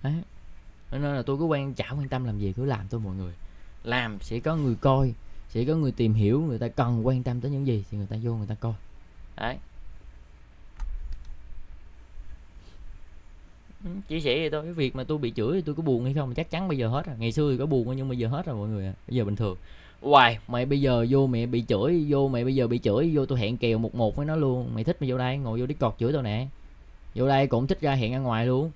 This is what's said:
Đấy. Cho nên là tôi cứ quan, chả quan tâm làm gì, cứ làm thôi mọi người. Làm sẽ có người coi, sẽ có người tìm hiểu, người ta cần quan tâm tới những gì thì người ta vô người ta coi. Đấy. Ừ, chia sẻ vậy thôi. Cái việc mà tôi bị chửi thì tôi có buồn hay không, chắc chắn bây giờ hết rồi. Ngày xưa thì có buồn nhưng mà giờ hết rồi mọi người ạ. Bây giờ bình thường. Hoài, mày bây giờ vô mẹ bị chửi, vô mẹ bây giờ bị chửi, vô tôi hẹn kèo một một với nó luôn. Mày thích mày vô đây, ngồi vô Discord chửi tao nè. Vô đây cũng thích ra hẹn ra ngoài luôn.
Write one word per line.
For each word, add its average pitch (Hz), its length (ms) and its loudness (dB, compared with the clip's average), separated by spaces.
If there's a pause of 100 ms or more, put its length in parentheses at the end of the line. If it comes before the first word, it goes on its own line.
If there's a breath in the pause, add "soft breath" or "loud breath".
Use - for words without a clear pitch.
Đấy. 143 120 -2 (760)
Cho 127 80 -2
nên 143 160 0
là 127 80 -2
tôi 139 160 0
cứ 165 60 0
quan, 139 300 0
chả - 160 -6
quan 139 180 -4
tâm 127 160 -2
làm 107 140 -2
gì, 101 180 0
cứ 123 80 -2
làm 127 160 0 (100)
thôi 117 140 -4
mọi 95 100 -4
người. 92 180 -6 (520 soft breath)
Làm 117 360 0
sẽ 117 200 -4
có 156 160 0
người 135 240 2
coi, 135 320 4 (360 soft breath)
sẽ 117 160 0
có 151 100 2
người 147 180 2
tìm 110 220 4
hiểu, 110 260 6
người 143 180 0
ta 120 100 -2
cần 120 380 2
quan 127 160 2
tâm 123 180 -2
tới 135 100 -4
những 139 160 -2
gì 110 240 0
thì 104 80 -6
người 98 80 -4
ta 110 160 -6
vô 117 120 -2
người 104 120 -4
ta 107 80 -4
coi. 117 180 -4 (640)
Đấy. 123 200 -4 (4000 loud breath)
Ừ, 170 60 -6 (180)
chia 160 120 -2
sẻ 143 180 2
vậy 160 120 0
thôi. 151 140 -2
Cái 170 80 -8
việc 139 240 0
mà 131 80 -4
tôi 151 140 -2
bị 123 180 -2
chửi 117 160 2
thì 190 80 2
tôi 151 140 -4
có 165 80 -4
buồn 127 220 2
hay 135 100 0
không, 135 200 -2
chắc 156 160 -4
chắn 185 180 -2
bây 147 100 0
giờ 113 100 2
hết 135 180 0
rồi. 131 120 -8
Ngày 113 140 0
xưa 147 200 2
thì 127 60 0
có 135 80 -2
buồn 131 300 2
nhưng 135 120 -4
mà 127 60 -2
giờ 117 140 0
hết 143 180 -2
rồi 131 100 -4
mọi 104 120 -4
người 101 180 -2
ạ. 95 60 -4 (160)
Bây 127 80 -2
giờ 117 80 4
bình 101 120 -2
thường. 104 200 0 (460 loud breath)
Hoài, 123 360 8 (100)
mày 123 180 0
bây 139 140 2
giờ 123 300 4
vô 135 160 6
mẹ 120 200 2
bị 113 220 0
chửi, 147 400 4
vô 139 200 4
mẹ 120 160 0
bây 131 100 2
giờ 127 120 4
bị 120 120 2
chửi, 123 360 4
vô 135 120 4
tôi 131 120 0
hẹn 110 180 0
kèo 113 220 2
một 113 160 -2
một 113 220 2
với 147 100 -2
nó 156 100 0
luôn. 127 380 2
Mày 110 100 -2
thích 165 160 2
mày 131 100 0
vô 127 80 0
đây, 127 180 0
ngồi 120 240 -2
vô 127 60 0
Discord 135 320 0
chửi 120 140 2
tao 147 100 0
nè. 113 240 -2 (680)
Vô 127 140 2
đây 139 180 6
cũng 127 200 2
thích 185 140 0
ra 139 140 2
hẹn 120 180 2
ra 131 60 -2
ngoài 117 280 2
luôn. 135 300 2